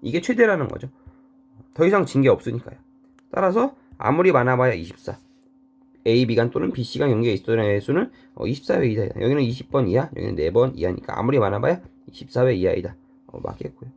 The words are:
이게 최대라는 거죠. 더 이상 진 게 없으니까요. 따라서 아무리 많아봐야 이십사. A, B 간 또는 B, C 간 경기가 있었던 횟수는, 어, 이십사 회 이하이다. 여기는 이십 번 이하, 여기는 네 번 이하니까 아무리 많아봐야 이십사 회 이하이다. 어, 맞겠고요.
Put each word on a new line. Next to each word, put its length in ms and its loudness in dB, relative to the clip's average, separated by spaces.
이게 200 -4
최대라는 460 2
거죠. 220 -10
더 140 2
이상 180 2
진 160 0
게 80 6
없으니까요. 480 -2
따라서 440 0
아무리 340 2
많아봐야 420 4
이십사. 440 -10
A, 200 4
B 80 0
간 160 2
또는 200 -2
B, 120 -6
C 160 -10
간 100 2
경기가 240 2
있었던 260 0
횟수는, 520 0
어, 100 -8
이십사 340 -2
회 80 2
이하이다. 320 -2
여기는 240 0
이십 280 -6
번 160 2
이하, 280 0
여기는 200 -6
네 160 -2
번 260 2
이하니까 420 -4
아무리 200 2
많아봐야 420 0
이십사 400 -4
회 60 2
이하이다. 420 -2
어, 140 -16
맞겠고요. 560 -12